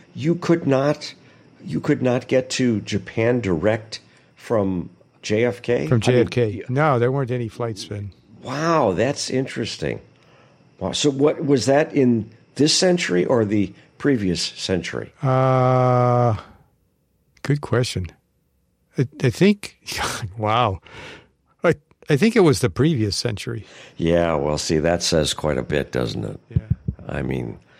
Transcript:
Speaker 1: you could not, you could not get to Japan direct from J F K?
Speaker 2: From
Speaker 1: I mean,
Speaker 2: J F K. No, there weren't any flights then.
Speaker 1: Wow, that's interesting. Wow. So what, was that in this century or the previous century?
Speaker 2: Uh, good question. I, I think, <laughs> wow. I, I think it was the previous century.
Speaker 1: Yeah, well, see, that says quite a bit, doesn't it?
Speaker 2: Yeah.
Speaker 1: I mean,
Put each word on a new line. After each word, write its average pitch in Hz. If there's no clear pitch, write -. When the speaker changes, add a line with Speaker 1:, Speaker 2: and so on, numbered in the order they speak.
Speaker 1:
you 151
could 170
not, 139
you -
could 139
not 123
get 131
to 120
Japan 113
direct 104
from 95
J 110
F 120
K? 135
Speaker 2:
From 127
Speaker 1:
I 131
mean, 127
Speaker 2:
J 120
F 98
K. 120
No, 139
there 120
weren't 131
any 120
flights 110
then. 101
Speaker 1:
Wow, 143
that's 113
interesting. 110
Wow. 90
So -
what, 135
was 135
that 139
in 120
this 151
century 180
or 117
the 101
previous 104
century? -
Speaker 2:
Uh, 127
good 147
question. 117
I, 135
I 139
think, 202
<laughs> 101
wow. 110
I, 165
I 151
think 220
it 226
was 151
the 123
previous 117
century. 113
Speaker 1:
Yeah, 85
well, 76
see, 80
that 85
says 76
quite 73
a 64
bit, 71
doesn't 57
it? 50
Speaker 2:
Yeah. -
Speaker 1:
I 71
mean, 64